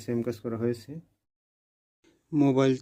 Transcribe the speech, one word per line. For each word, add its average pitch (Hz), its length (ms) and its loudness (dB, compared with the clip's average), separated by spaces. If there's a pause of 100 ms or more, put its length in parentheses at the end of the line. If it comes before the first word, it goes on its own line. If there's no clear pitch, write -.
সেম 120 220 -4
কাজ 120 180 -6
করা 117 180 -6
হয়েছে। 120 280 -4 (1400)
মোবাইল 135 500 4